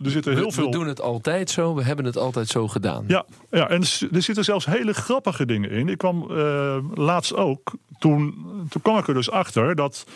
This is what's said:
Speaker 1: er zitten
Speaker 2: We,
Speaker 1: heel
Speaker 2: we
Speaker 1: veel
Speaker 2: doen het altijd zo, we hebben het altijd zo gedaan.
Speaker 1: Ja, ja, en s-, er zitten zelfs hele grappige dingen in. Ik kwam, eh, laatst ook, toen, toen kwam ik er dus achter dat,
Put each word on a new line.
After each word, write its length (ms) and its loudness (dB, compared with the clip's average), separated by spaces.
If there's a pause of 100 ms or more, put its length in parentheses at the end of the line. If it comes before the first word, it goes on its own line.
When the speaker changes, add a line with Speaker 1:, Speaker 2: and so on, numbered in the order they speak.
Speaker 1:
er 80 0
zitten 220 0
Speaker 2:
We, 40 4
Speaker 1:
heel 100 2
Speaker 2:
we 60 -4
Speaker 1:
veel 180 0
Speaker 2:
doen 160 -2
het 140 -6
altijd 480 -2
zo, 260 0
we 80 0
hebben 220 0
het 120 -2
altijd 300 -2
zo 200 0
gedaan. 400 -2
Speaker 1:
Ja, 180 2 (260)
ja, 180 2
en 140 2
s-, 180 0
er 200 2
zitten 220 0
zelfs 220 2
hele 280 0
grappige 520 -2
dingen 260 0
in. 180 0
Ik 80 -2
kwam, 340 0
eh, 460 0 (160)
laatst 420 0
ook, 360 0 (280)
toen, 360 4 (340)
toen 120 -6
kwam 160 2
ik 100 0
er 60 0
dus 180 0
achter 440 0
dat, 300 -2 (100)